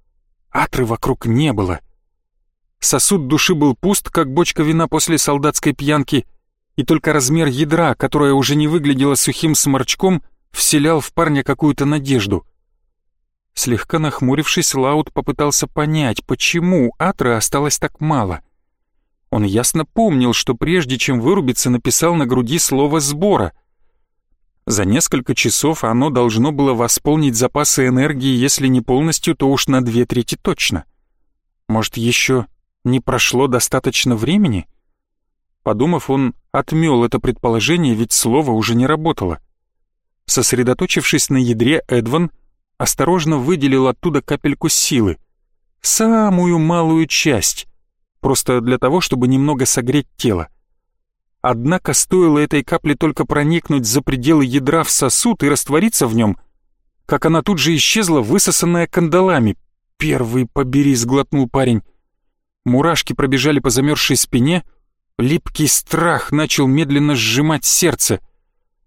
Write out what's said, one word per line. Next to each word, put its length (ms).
Атры 340
вокруг 400
не 260
было. 280
Сосуд 480
души 300
был 180
пуст, 340
как 240
бочка 300
вина 240
после 320
солдатской 540
пьянки — 540
и 80
только 280
размер 360
ядра, 460
которое 380
уже 220
не 120
выглядело 480
сухим 400
сморчком, 680
вселял 500
в 120
парня 300
какую-то 420
надежду. 640
Слегка 440
нахмурившись, 760
Лаут 380
попытался 540
понять, 580
почему 720
Атры 360
осталось 440
так 220
мало. 400
Он 140
ясно 400
помнил, 480
что 220
прежде 440
чем 220
вырубиться, 500
написал 440
на 120
груди 320
слово 420
"сбора". 520
За 200
несколько 500
часов 500
оно 240
должно 440
было 200
восполнить 600
запасы 540
энергии, 460
если 340
не 120
полностью, 540
то 160
уж 160
на 160
две 240
трети 340
точно. 440
Может, 280
еще 500
не 160
прошло 480
достаточно 680
времени? 500
Подумав, 480
он 240
отмел 540
это 160
предположение, 760
ведь 180
слово 380
уже 240
не 120
работало. 520
Сосредоточившись 1040
на 60
ядре, 520
Эдван 420
осторожно 600
выделил 480
оттуда 360
капельку 460
силы, 500
самую 800
малую 480
часть, 640
просто 400
для 180
того, 220
чтобы 280
немного 380
согреть 500
тело. 320
Однако 520
стоило 460
этой 240
капле 320
только 300
проникнуть 640
за 140
пределы 440
ядра 400
в 60
сосуд 520
и 60
раствориться 580
в 80
нем, 240
как 200
она 160
тут 160
же 160
исчезла, 460
высосанная 640
кандалами. 720
"Первый 500
побери", 500
сглотнул 520
парень. 340
Мурашки 480
пробежали 480
по 100
замерзшей 460
спине — 480
Липкий 500
страх 640
начал 340
медленно 480
сжимать 500
сердце. 560